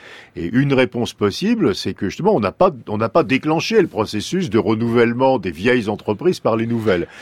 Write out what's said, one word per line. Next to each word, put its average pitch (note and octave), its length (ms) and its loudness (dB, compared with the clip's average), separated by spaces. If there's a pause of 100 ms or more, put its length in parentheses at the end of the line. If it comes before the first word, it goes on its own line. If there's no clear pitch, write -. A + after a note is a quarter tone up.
(340)
Et E2+ 180 -8
une C#3 220 2
réponse B2 400 0
possible, D#3+ 600 0
c'est F#2+ 180 -6
que - 120 -6
justement, E3+ 280 0
on D3 60 2
n'a F#2+ 120 0
pas, F#3 180 2 (180)
on G#2+ 100 -4
n'a A2+ 100 0
pas - 140 2
déclenché D#3 580 0
le D#3+ 80 2
processus G#2+ 640 -4
de A2 80 2
renouvellement A#2 800 2
des F#2+ 140 -6
vieilles G#2+ 360 0
entreprises A2 520 -2
par A2+ 160 0
les A2+ 100 -2
nouvelles. G#2+ 400 0 (160)